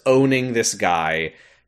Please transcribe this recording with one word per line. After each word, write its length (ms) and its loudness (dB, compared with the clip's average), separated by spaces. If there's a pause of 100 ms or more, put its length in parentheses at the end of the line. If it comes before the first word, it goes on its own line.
owning 480 2
this 180 0
guy 640 -2 (340)